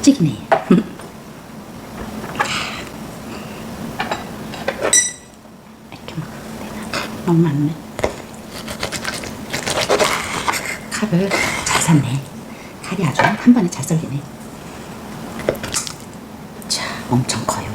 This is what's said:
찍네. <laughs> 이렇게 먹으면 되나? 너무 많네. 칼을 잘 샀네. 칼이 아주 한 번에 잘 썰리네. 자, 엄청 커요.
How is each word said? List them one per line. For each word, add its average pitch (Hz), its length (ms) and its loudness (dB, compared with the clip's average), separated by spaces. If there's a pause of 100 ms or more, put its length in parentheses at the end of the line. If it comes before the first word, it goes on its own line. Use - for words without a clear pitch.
찍네. 185 280 8
<laughs> 107 60 -2 (4000)
이렇게 - 240 -12
먹으면 - 440 -8
되나? - 680 -6
너무 165 180 6
많네. 147 300 4 (3250)
칼을 196 380 4 (360)
잘 - 160 4
샀네. 139 400 6 (600)
칼이 185 220 0
아주 139 160 2
한 226 320 8
번에 208 160 6
잘 - 140 -4
썰리네. 143 380 0 (2500)
자, - 160 -2 (260)
엄청 117 360 2
커요. - 300 -2